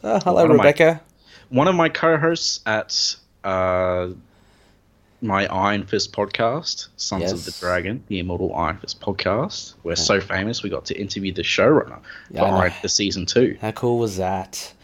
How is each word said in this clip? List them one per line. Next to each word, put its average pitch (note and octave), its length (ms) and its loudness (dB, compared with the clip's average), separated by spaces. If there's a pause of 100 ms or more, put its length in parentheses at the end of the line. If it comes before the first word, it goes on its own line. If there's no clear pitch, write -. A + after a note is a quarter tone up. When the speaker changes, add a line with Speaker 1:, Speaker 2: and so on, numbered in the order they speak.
Speaker 1:
Oh, A2 160 2
hello, F3+ 220 4
Speaker 2:
One E3 100 6
of D3 60 10
my G#2 60 4
Speaker 1:
Rebecca. D#3+ 360 4 (480)
Speaker 2:
one C3 200 2
of F#3+ 60 2
my E3 140 4
co-hosts E3 800 0
at, - 500 -2 (260)
uh, F#2 680 0 (1120)
my G2 240 0
Iron G2+ 400 0
Fist - 260 -2
podcast, A#2 760 -2 (100)
Sons F#2 340 -4
of E2+ 140 -8
the F#2 40 -8
Speaker 1:
Yes. - 100 -14
Speaker 2:
Dragon, F2+ 480 -2
the G2 100 -4
Immortal F2+ 360 -4
Iron E2 220 -2
Fist - 240 -12
podcast. G#2 720 -4 (100)
We're E2+ 100 -4
Speaker 1:
Yeah. - 40 -2
Speaker 2:
so G2 240 2
famous, G2 420 -4
we G#2 60 -8
got E2 180 -6
to - 140 -6
interview G2 320 -6
the F#2 100 -4
showrunner A#2 580 2 (300)
Speaker 1:
Yeah, - 100 -6
Speaker 2:
for - 60 4
Speaker 1:
I G2 40 2
know. F#2+ 60 2
Speaker 2:
Iron F2+ 160 4
Fist - 240 -4
season F#2 280 -2
two. A#2+ 380 2
Speaker 1:
How G#2+ 80 -2
cool A#2+ 280 0
was G#2+ 200 -2
that? F#2 520 -4 (140)